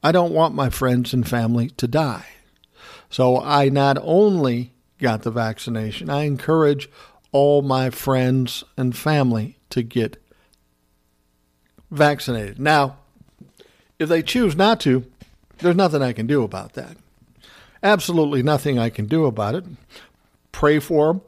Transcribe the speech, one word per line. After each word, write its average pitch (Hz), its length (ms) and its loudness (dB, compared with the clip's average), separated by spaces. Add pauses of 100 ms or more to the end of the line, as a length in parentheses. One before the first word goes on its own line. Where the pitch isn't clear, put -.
I 151 80 2
don't 175 220 2
want 160 220 2
my 135 160 0
friends 123 440 0
and 123 140 0
family 120 480 0
to - 100 -4
die. 131 400 -4 (840)
So 127 300 2
I 143 280 2
not 139 320 2
only 160 720 2 (260)
got 113 240 -2
the 120 80 -4
vaccination, 113 800 -6
I 143 140 -2
encourage 147 640 0 (440)
all 143 300 4
my 131 280 0
friends 127 720 -2 (120)
and 127 200 -2
family 127 600 0 (140)
to 123 120 -2
get 117 400 -4 (1700)
vaccinated. 135 680 -2
Now, 143 400 0 (1000)
if 156 100 -4
they 165 140 2
choose 196 340 0
not 214 240 4
to, 127 240 2 (540)
there's 175 180 2
nothing 156 260 2
I 123 100 -2
can 113 140 -6
do 135 160 0
about 101 320 -8
that. - 220 -16 (840)
Absolutely 165 600 2
nothing 143 360 0
I 117 120 0
can 110 160 -8
do 156 180 0
about 110 300 -2
it. 180 100 -6 (880)
Pray 151 260 2
for 151 320 0
'em. 185 180 -2